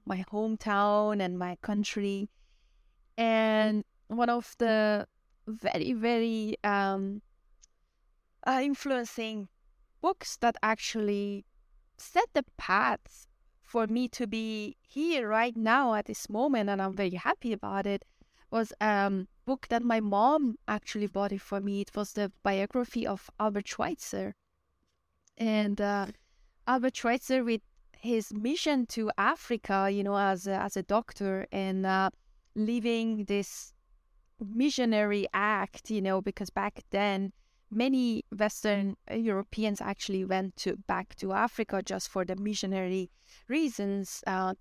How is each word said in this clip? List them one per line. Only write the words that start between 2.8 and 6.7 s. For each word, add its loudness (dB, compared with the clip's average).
And 4
one 2
of -2
the 2
very, -2
very, 0
um, 0